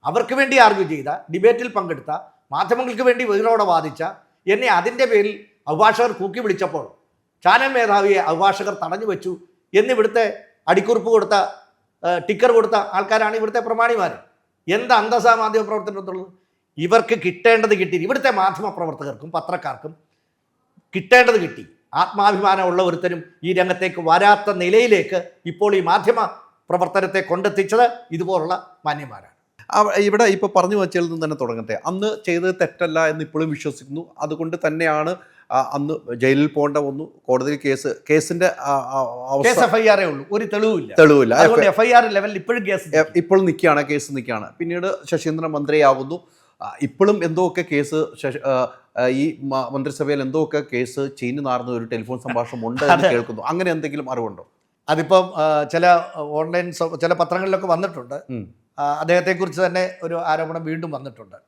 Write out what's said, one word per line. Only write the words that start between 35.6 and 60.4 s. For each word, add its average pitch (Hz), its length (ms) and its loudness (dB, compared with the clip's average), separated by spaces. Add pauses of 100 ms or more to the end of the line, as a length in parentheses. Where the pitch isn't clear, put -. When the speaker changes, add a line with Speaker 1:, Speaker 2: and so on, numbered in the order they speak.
Speaker 2:
അന്ന് 143 540 -6
ജയിലിൽ 135 320 2
പോകേണ്ട 147 300 -2
വന്നു. 143 360 -4 (140)
കോടതിയിൽ 131 380 0
കേസ്, 135 300 -2 (160)
കേസിന്റെ, 160 360 2
ആ, 143 260 -2
ആ, 135 280 -2 (280)
അവസ്ഥ 139 200 2
Speaker 1:
കേസ് 247 120 4
എഫ് 220 160 4
ഐ 220 120 4
ആർ 202 120 6
ഉള്ളൂ, 147 320 -4
ഒരു 208 120 -2
തെളിവുമില്ല. 208 540 -2
Speaker 2:
തെളിവില്ല. 143 360 8
Speaker 1:
അതുകൊണ്ട് 156 320 6
Speaker 2:
എഫ്-, 196 140 2
Speaker 1:
എഫ് 226 80 4
ഐ 247 40 4
ആർ 240 160 8
ലെവലിൽ 202 260 -2
ഇപ്പോഴും 214 320 -4
കേസ് 180 300 -2
Speaker 2:
എ-, 156 200 2
ഇപ്പോൾ 175 240 4
നിൽക്കുകയാണ്, 156 460 2
കേസ് 143 260 -6
നിൽക്കുകയാണ്. 117 460 -8
പിന്നീട് 175 280 -6 (240)
ശശീന്ദ്രൻ 160 380 -4
മന്ത്രിയാവുന്നു. 147 800 2 (360)
ആ, 101 200 -12
ഇപ്പോഴും 190 420 2
എന്തൊക്കെ 175 480 -2
കേസ് 147 320 -2 (180)
ശശി-, 143 200 -6
ആ, 127 340 -2 (200)
ആ, 123 100 0
ഈ 139 360 -2
മ-, 135 320 -6
മന്ത്രിസഭയിൽ 139 480 -4
എന്തൊക്കെ 151 400 -2 (100)
കേസ് 127 460 -4
ചീഞ്ഞു 127 240 -6
നാറുന്ന 123 280 -4
ഒരു 117 140 -6
ടെലിഫോൺ 113 340 -8
സംഭാഷണം 120 480 -6
ഉണ്ട് 127 180 -4
എന്ന് 143 100 2
Speaker 1:
അതെ. 175 140 0
Speaker 2:
കേൾക്കുന്നു. 120 340 -2
അങ്ങനെ 175 280 -4
എന്തെങ്കിലും 151 400 -6
അറിവുണ്ടോ? 113 380 -8 (400)
Speaker 1:
അതിപ്പം, 180 480 2
ആ, 151 280 0
ചില 170 400 2 (100)
ഓൺലൈൻ 165 580 -4
സ-, 165 280 -6
ചില 165 140 0
പത്രങ്ങളിലൊക്കെ 185 520 -2
വന്നിട്ടുണ്ട്. 160 640 -4
Speaker 2:
ഉം. 110 380 -14 (100)
Speaker 1:
ആ, 143 160 -2
അദ്ദേഹത്തെക്കുറിച്ച് 175 680 -2
തന്നെ 180 420 -2
ഒരു 170 120 -8 (100)
ആരോപണം 160 400 -4